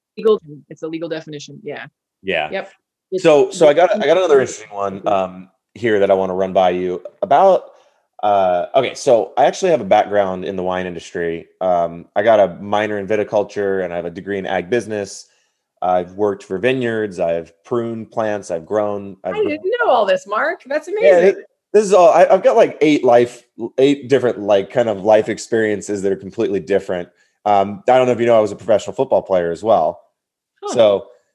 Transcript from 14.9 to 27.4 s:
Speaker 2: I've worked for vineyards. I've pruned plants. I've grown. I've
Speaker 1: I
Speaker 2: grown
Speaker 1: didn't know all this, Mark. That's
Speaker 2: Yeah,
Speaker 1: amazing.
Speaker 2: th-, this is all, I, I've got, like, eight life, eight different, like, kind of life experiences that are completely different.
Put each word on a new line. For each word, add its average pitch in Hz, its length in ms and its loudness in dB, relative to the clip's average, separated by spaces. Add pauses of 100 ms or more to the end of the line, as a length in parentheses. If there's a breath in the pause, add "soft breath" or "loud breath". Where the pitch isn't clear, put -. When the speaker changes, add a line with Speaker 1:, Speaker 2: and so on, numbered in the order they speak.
Speaker 2:
I've 90 320 -2
worked 101 300 -2
for 95 140 -8
vineyards. 113 640 -4
I've 85 320 -4 (140)
pruned 117 460 -6
plants. 107 380 -6
I've 82 160 -8
grown. 101 600 -4
I've - 100 -4
Speaker 1:
I 427 40 -6
Speaker 2:
grown 392 100 -2
Speaker 1:
didn't 359 320 -4
know 415 100 0
all 226 140 2
this, 185 200 -2
Mark. 247 400 -6
That's 302 220 -8
Speaker 2:
Yeah, 359 60 -8 (240)
Speaker 1:
amazing. 381 180 4
Speaker 2:
th-, - 100 -18 (280)
this 214 100 4
is 190 80 -2
all, 180 160 6
I, 170 240 6
I've 190 120 2
got, 254 120 4
like, 214 240 2
eight 147 240 2
life, 120 420 2 (320)
eight 139 300 0
different, 120 320 0
like, 98 300 0
kind 120 180 0
of 98 160 -4
life 107 240 4
experiences 104 760 -4
that 98 100 0
are - 20 0
completely 95 460 -4
different. 90 480 -4 (340)